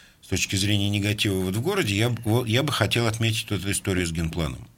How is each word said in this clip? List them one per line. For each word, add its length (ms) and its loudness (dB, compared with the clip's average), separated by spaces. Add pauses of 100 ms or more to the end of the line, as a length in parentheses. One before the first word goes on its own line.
(220)
с 60 -20
точки 280 0
зрения 340 0
негатива 500 0
вот 160 0
в 40 0
городе, 360 0
я 140 2
б-, 140 -4
вот, 220 2
я 160 2
бы 100 -2
хотел 360 2
отметить 420 -2
вот 100 -2
эту 120 -4
историю 340 0
с 60 -4
генпланом 640 -4